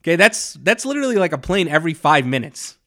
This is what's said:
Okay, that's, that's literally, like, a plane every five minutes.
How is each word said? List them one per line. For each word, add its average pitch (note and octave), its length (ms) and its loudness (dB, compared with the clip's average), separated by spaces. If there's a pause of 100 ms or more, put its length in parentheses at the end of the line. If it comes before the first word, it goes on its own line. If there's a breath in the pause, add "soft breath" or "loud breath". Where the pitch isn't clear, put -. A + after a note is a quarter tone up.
Okay, E3 140 2
that's, G#3+ 460 2
that's A#3 240 0
literally, C4+ 300 -2
like, F3 160 0
a D3 60 -6
plane F3 300 -2
every D#3 240 0
five D3 340 2
minutes. B2 600 -8